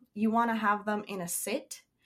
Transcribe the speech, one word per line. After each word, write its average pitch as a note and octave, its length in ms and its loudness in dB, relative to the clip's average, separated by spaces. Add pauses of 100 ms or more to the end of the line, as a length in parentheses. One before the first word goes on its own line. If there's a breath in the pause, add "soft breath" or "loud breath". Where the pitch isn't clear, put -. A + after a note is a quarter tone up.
(140)
you G#3+ 180 2
wanna A3+ 240 4
have G#3 300 2
them G#3 220 0
in G3 140 -6
a F3 60 -6
sit. - 540 -6 (240 soft breath)